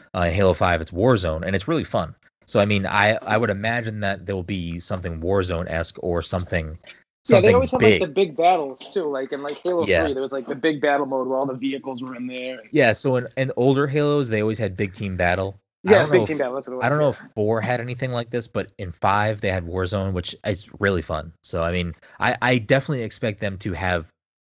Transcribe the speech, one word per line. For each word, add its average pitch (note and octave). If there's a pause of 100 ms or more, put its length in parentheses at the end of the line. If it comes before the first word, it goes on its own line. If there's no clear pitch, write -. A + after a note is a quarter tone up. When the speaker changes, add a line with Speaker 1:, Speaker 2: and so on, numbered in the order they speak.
(140)
Speaker 1:
Uh, F#2
in E2
Halo F#2
five, F2
it's E2
Warzone, F2
and F#2+
it's G2
really D#3
fun. F2 (340)
So, A2+
I G#2
mean, G2+
I, G#2
I G#2+
would A2
imagine A2
that G2
there G2
will F#2
be E2+
something E2+
Warzone-esque F2
or E2+
something, F2
Speaker 2:
Yeah, D#2+
they -
Speaker 1:
something G#3+
Speaker 2:
always B3+
have, B3+
Speaker 1:
big. G#3+
Speaker 2:
like, F3+
the C#3+
big F3
battles, D#3+
too. E3
Like, C3+
in, C#3
like, D3
Halo F3
Speaker 1:
Yeah. F2
Speaker 2:
three, C#3+
there C3
was, C3+
like, C3+
the C#3+
big D3+
battle C#3+
mode C3
where C3
all C3+
the C3
vehicles C3
were B2+
in B2
there. B2+ (100)
Speaker 1:
Yeah, C3+
so C3
in, B2 (100)
in C3
older C3+
Halos, D3
they G#2+
always G#2+
had F#2+
big G2
team F#2+
battle. F#2 (260)
I -
Speaker 2:
Yeah, G3+
Speaker 1:
don't D3+
Speaker 2:
big -
Speaker 1:
know G#2+
Speaker 2:
team D#3
Speaker 1:
if, -
Speaker 2:
battle, B2+
that's C3+
what B2+
it -
was, A#2+
Speaker 1:
I A#2+
don't D3
know D3
Speaker 2:
yeah. -
Speaker 1:
if -
four A2
had A#2+
anything B2
like A#2
this, A#2+
but -
in F#2
five, G#2
they G2+
had F#2
Warzone, F#2
which F2+
is G2 (100)
really G2
fun. D#2+ (100)
So, E2+
I E2+
mean, F2 (260)
I, A#2+
I B2+
definitely C3
expect G#2+
them G2
to F#2+
have, F2 (480)